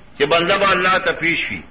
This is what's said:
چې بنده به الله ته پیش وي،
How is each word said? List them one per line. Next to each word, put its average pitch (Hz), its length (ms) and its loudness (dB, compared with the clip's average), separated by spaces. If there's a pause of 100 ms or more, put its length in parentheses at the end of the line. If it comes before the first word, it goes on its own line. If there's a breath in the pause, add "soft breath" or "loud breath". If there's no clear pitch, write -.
(200)
چې 139 60 2
بنده 170 320 2
به 196 140 2
الله 185 260 2
ته 175 140 -2
پیش 160 400 -4
وي، 90 200 -10